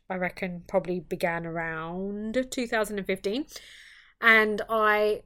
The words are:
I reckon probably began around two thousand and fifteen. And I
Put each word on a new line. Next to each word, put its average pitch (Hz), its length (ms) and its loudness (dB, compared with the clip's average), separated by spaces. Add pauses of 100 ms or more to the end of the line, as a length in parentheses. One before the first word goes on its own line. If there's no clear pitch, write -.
I 190 80 -4
reckon 180 500 -6
probably 180 320 0
began 170 480 -4
around 185 1040 -4
two 254 160 -4
thousand 214 320 -2
and 190 80 -6
fifteen. 202 400 -2 (720)
And 214 480 6
I 214 560 4